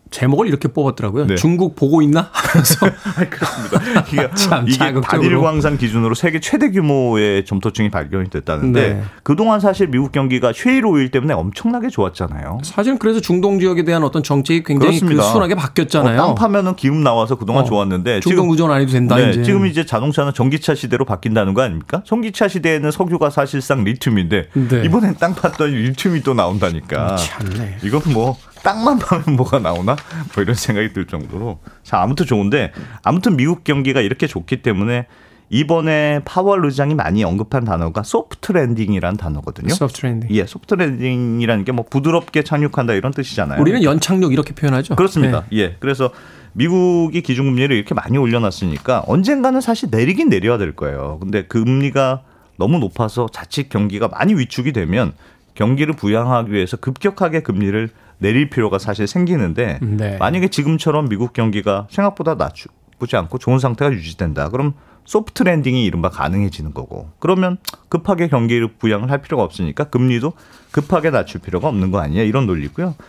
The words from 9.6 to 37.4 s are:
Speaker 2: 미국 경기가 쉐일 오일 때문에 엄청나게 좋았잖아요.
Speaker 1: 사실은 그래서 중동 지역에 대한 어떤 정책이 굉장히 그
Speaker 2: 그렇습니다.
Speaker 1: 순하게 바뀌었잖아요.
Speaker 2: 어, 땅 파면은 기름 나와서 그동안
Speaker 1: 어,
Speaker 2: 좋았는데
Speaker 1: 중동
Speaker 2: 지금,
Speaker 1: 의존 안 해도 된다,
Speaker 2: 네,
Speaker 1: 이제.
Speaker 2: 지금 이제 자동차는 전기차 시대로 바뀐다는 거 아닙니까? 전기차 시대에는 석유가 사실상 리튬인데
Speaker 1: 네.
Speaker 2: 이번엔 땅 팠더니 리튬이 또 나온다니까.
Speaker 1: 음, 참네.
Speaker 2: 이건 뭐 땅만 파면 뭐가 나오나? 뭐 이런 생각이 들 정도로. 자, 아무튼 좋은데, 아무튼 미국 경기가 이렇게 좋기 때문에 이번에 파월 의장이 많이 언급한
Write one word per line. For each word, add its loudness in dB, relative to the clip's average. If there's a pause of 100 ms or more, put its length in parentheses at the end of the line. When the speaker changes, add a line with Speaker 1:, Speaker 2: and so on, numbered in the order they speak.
Speaker 2:
미국 0
경기가 0
쉐일 2
오일 2
때문에 0
엄청나게 -2
좋았잖아요. -4
Speaker 1:
사실은 -2
그래서 2
중동 2
지역에 2
대한 2
어떤 0
정책이 2
굉장히 4
그 2
Speaker 2:
그렇습니다. 4 (100)
Speaker 1:
순하게 2
바뀌었잖아요. 2
Speaker 2:
어, 4
땅 2
파면은 2
기름 2
나와서 2
그동안 2
Speaker 1:
어, 0
Speaker 2:
좋았는데 0
Speaker 1:
중동 4
Speaker 2:
지금, 2
Speaker 1:
의존 2
안 2
해도 0
된다, 4
Speaker 2:
네, 4
Speaker 1:
이제. 2
Speaker 2:
지금 4
이제 0
자동차는 0
전기차 0
시대로 -2
바뀐다는 0
거 4
아닙니까? -4
전기차 -2
시대에는 0
석유가 0
사실상 0
리튬인데 0
Speaker 1:
네. 2
Speaker 2:
이번엔 2
땅 0
팠더니 -2
리튬이 0
또 0
나온다니까. 0
Speaker 1:
음, -2
참네. -6
Speaker 2:
이건 0
뭐 0 (260)
땅만 2
파면 0
뭐가 2
나오나? 0 (380)
뭐 0
이런 -2
생각이 -2
들 -6
정도로. -8 (240)
자, -2
아무튼 0
좋은데, 0 (320)
아무튼 2
미국 0
경기가 0
이렇게 -2
좋기 -6
때문에 0 (460)
이번에 2
파월 0
의장이 0
많이 0
언급한 -2